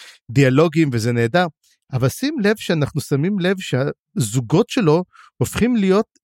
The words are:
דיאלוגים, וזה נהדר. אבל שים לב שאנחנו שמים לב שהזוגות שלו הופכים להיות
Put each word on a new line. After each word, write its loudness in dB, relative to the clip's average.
דיאלוגים, 4
וזה -2
נהדר. 2
אבל 0
שים -4
לב 0
שאנחנו -2
שמים -2
לב -2
שהזוגות -2
שלו 2
הופכים 0
להיות 2